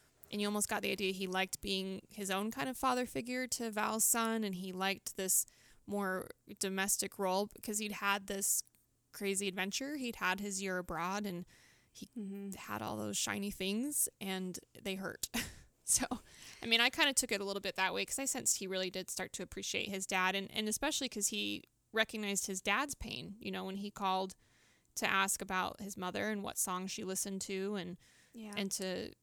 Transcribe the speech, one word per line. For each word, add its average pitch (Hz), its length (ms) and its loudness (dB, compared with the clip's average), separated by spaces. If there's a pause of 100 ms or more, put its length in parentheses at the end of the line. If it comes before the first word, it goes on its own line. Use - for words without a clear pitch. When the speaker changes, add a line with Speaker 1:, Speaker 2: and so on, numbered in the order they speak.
(300)
Speaker 1:
and 208 100 -2
you 208 60 4
almost 208 220 0
got 208 140 0
the 202 100 0
idea 190 200 0
he 190 140 -4
liked 185 340 0
being 190 480 -2
his 202 220 -6
own 196 200 0
kind 269 180 -2
of 254 80 -4
father 254 300 2
figure 254 420 -2
to 233 220 -2
Val's 214 340 2
son, 226 400 4
and 196 100 0
he 185 180 -4
liked 190 440 0
this 190 280 4 (420)
more 196 420 0 (320)
domestic 196 580 2
role 196 360 4
because 214 240 -4
he'd 214 140 -2
had 202 340 2
this 196 360 2 (500)
crazy 196 360 0
adventure. 202 480 0
He'd 247 200 -2
had 185 240 2
his 196 220 -2
year 185 160 0
abroad, 180 480 -2
and 180 180 -4 (480)
he - 160 -14 (100)
Speaker 2:
Mm-hmm. 196 380 -6
Speaker 1:
had 208 240 -6
all 214 160 -4
those 208 220 -2
shiny 202 320 0
things, 214 580 0 (120)
and 185 380 -4 (240)
they 190 140 -2
hurt. - 380 -4
<laughs> 233 40 0 (480)
So, - 200 4 (560)
I - 40 -4
mean, 226 140 8
I 240 80 8
kinda 285 240 4
took - 180 2
it 202 120 2
a - 20 -2
little 196 160 -2
bit 196 160 -2
that 190 160 4
way 190 140 0
'cause - 120 -2
I 269 60 -2
sensed - 320 2
he 196 100 -4
really 185 220 0
did 185 220 -6
start - 240 -4
to - 80 -6
appreciate - 480 -2
his 190 160 -4
dad, 185 280 4
and, 196 160 -2
and 214 160 0
especially 269 440 0
'cause 202 160 0
he 208 380 -2 (280)
recognized 214 540 0
his 190 160 -4
dad's 269 320 2
pain, - 440 -8
you 226 120 -6
know, 185 140 -2
when 190 120 -6
he 202 140 -6
called 190 440 0 (600)
to 220 120 0
ask 196 360 4
about 190 400 0
his 202 160 -8
mother 190 320 0
and 208 120 0
what - 140 -6
song 185 300 0
she - 180 -4
listened 190 380 -2
to, 196 320 -2
and, 180 240 -4 (340)
Speaker 2:
Yeah. 214 240 -12
Speaker 1:
and 196 160 0
to 185 400 -2 (100)